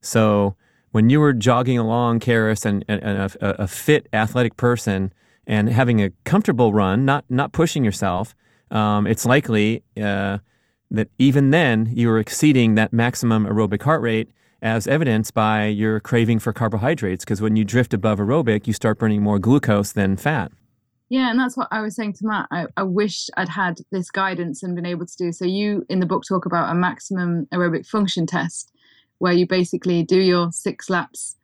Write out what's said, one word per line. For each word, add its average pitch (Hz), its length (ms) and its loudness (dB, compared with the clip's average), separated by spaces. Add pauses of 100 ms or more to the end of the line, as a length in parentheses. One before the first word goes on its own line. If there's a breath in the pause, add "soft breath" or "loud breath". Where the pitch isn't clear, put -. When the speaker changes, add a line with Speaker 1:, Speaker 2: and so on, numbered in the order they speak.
Speaker 1:
So 104 540 2 (380)
when 113 180 6
you 147 80 6
were 147 140 6
jogging 120 460 2
along, 117 420 0
Karis, 110 440 2
and, 101 220 -2
and, 104 160 -4
and 101 160 -4
a, 98 120 -4 (100)
a, 101 240 -2
a - 20 -4
fit - 460 0
athletic 110 440 0
person 104 560 0 (340)
and 107 220 2
having 120 340 4
a 95 80 0 (140)
comfortable 123 480 2
run, 104 320 2
not, 139 240 0
not 127 220 -2
pushing 156 340 0
yourself, 95 520 -2 (340)
um, 104 380 2
it's 110 180 0
likely, 113 560 0 (180)
uh, 101 380 -4 (540)
that 110 160 -2 (100)
even 135 320 4
then 120 440 2
you 117 140 2
were 110 100 2
exceeding 120 560 2
that 110 180 2
maximum 113 540 0
aerobic 104 360 0
heart 147 200 2
rate, 113 260 -2 (320)
as 113 280 -2
evidenced 127 460 0
by 107 320 2
your 107 340 0
craving 117 400 2
for 113 120 -4
carbohydrates, 110 720 -2
'cause 104 160 -4
when 110 140 0
you 110 100 2
drift 120 300 0
above 107 240 0
aerobic, 113 480 0
you 113 60 -2
start 110 260 0
burning 107 240 0
more 104 160 0
glucose 107 540 2
than 98 240 0
fat. 143 340 -4 (580)
Speaker 2:
Yeah, 254 220 0
and 226 80 0
that's 247 180 -2
what 254 140 -6
I 214 100 -4
was 214 140 -6
saying 208 200 -6
to 208 120 -8
Matt. 214 240 -4
I, 175 160 -4 (100)
I 196 60 -4
wish 190 540 -4
I'd 180 120 -4
had 175 300 -4 (140)
this 185 180 -6
guidance 180 540 -4
and 180 100 -6
been 175 100 -6
able 175 220 -6
to - 100 -20
do. 175 140 -4
So 170 140 -8
you, 202 440 -2
in 185 120 -2
the 180 60 0
book, 185 200 -4
talk 185 180 -2
about 170 280 -2
a - 20 -4
maximum 175 800 -4
aerobic 175 320 -2
function 185 400 -2
test - 460 -6 (460 soft breath)
where 180 140 0
you 175 140 4
basically 180 560 -2
do 185 180 2
your 175 300 2
six - 400 -8
laps - 540 -6